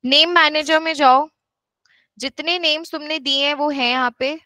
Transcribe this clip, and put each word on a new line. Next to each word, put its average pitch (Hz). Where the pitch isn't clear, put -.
Name 294
manager 311
में 320
जाओ, 277
जितने 294
names 320
तुमने 302
दिए 277
हैं 294
वो 294
हैं 269
यहाँ 247
पे। 262